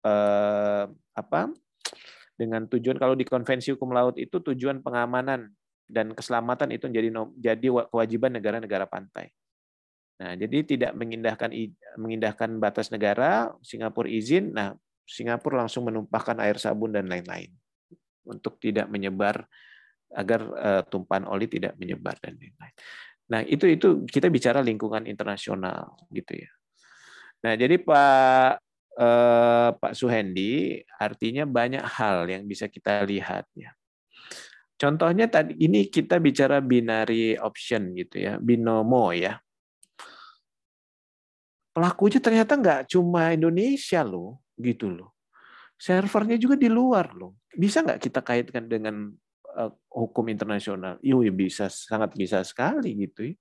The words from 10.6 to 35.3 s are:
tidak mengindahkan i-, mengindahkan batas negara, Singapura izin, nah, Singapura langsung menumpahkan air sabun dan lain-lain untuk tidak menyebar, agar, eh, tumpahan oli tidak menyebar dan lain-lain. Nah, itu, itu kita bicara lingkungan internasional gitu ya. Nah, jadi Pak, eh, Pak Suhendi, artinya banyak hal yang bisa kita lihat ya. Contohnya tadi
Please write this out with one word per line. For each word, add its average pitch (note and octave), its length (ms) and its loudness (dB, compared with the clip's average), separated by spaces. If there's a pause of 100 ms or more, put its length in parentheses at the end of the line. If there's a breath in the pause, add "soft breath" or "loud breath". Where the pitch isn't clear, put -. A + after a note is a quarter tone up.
tidak B2 320 -2
mengindahkan A2+ 560 -4
i-, A2+ 240 -8 (240)
mengindahkan A2+ 560 -4
batas G#2+ 320 -2
negara, A#2 720 0
Singapura A2+ 480 -6
izin, B2 400 0
nah, G#2 240 -4 (320)
Singapura A#2+ 560 -4
langsung A#2+ 260 -6
menumpahkan A2 540 -4
air G#2 160 2
sabun A2 320 -2
dan G#2 160 -2
lain-lain F2+ 480 -8 (720)
untuk - 320 -10
tidak G#2 320 -2
menyebar, G2+ 560 -4 (640 soft breath)
agar, A2 320 -2 (160)
eh, G2 320 0
tumpahan F#2+ 400 -4
oli G2 160 -2
tidak F2+ 320 -6
menyebar - 400 -10
dan - 160 -16
lain-lain. - 400 -20 (540 loud breath)
Nah, A2 160 -4
itu, - 240 2
itu E3 400 4
kita F3 240 2
bicara B2+ 320 2
lingkungan A2 400 -2
internasional G2+ 960 -8 (160)
gitu - 240 -10
ya. - 100 -18 (960 loud breath)
Nah, A2+ 160 0
jadi C#3 160 4
Pak, C3+ 760 6 (460)
eh, A#2+ 800 6
Pak - 180 -6
Suhendi, A2+ 840 -2 (160)
artinya A2+ 480 -4
banyak B2+ 400 -2
hal G2 480 0
yang G2 160 -8
bisa G#2 240 -8
kita G#2 320 0
lihat F#2+ 480 -4
ya. - 240 -20 (1040 loud breath)
Contohnya E3 480 2
tadi D#3 320 2